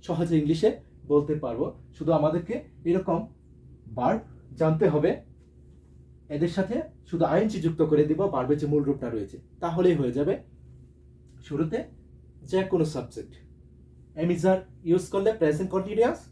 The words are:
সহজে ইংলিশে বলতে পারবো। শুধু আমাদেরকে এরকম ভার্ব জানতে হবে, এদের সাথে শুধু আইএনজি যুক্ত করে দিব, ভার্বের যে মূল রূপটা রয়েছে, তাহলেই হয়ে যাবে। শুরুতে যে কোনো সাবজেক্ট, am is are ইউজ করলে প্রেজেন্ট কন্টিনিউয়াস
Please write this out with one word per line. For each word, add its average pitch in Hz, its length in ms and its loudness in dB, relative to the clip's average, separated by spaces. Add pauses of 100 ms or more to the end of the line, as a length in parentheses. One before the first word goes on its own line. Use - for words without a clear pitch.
সহজে 170 340 -2
ইংলিশে 160 300 2 (420)
বলতে 147 220 2 (100)
পারবো। 120 220 -4 (300)
শুধু 151 220 -2
আমাদেরকে 165 360 0 (360)
এরকম 185 280 0 (800)
ভার্ব 226 220 0 (400)
জানতে 160 340 2
হবে, 151 160 2 (1200)
এদের 165 220 0
সাথে 196 200 -2 (320)
শুধু 160 240 0
আইএনজি 196 320 2
যুক্ত 160 160 0 (100)
করে 147 200 6
দিব, 160 100 0 (140)
ভার্বের 143 280 0
যে 147 100 -4
মূল 147 120 2
রূপটা 135 260 -4
রয়েছে, 107 260 -8 (260)
তাহলেই 170 380 2
হয়ে 123 180 -2
যাবে। 156 160 0 (1120)
শুরুতে 156 300 -2 (720)
যে 185 100 2 (120)
কোনো 170 120 2 (100)
সাবজেক্ট, 120 380 -10 (920)
am 175 120 2
is - 160 -4
are 190 100 4 (300)
ইউজ 185 220 2
করলে 196 180 2 (100)
প্রেজেন্ট 160 340 2
কন্টিনিউয়াস 214 440 0 (140)